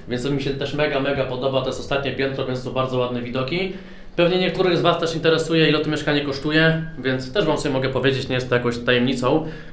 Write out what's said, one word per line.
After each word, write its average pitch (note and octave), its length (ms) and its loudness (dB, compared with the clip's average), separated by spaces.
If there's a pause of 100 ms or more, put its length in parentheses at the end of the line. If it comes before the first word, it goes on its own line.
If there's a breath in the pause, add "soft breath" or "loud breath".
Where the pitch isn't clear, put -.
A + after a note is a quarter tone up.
więc B2 160 -4
to C#3 80 0
mi C#3 100 0
się C3+ 80 -2
też C3+ 240 -4
mega, C#3+ 260 0
mega C3+ 240 0
podoba. B2+ 380 0
To B2+ 60 -4
jest - 120 -4
ostatnie C#3 320 -2
piętro, C3+ 340 -2
więc B2+ 140 -4
są B2 120 -6
bardzo B2+ 260 -2
ładne A#2+ 240 -2
widoki. C3 520 -4 (420 loud breath)
Pewnie F3 240 4
niektórych F3+ 380 2
z D3 40 2
was E3 180 4
też E3 160 -2
interesuje, D#3+ 540 2
ile D3+ 100 4
to D3+ 100 -2
mieszkanie D3 320 0
kosztuje, D#3+ 640 2 (140)
więc B2+ 340 -2
też G3 120 2
wam D3 120 2
sobie C#3 160 -2
mogę C3 160 0
powiedzieć, B2+ 400 0
nie C3 60 0
jest B2 140 -2
to B2 60 4
jakąś A#2+ 220 0
tajemnicą. B2+ 680 2 (280 loud breath)